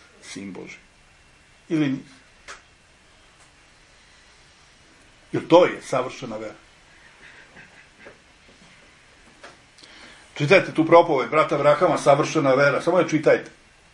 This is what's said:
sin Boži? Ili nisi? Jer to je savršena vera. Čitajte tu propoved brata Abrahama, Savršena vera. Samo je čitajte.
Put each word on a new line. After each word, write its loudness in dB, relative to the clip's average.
sin -18
Boži? -20
Ili -2
nisi? -10
Jer -6
to 6
je -4
savršena -8
vera. -14
Čitajte 2
tu 0
propoved 2
brata 0
Abrahama, 2
Savršena 2
vera. 0
Samo 0
je 0
čitajte. 0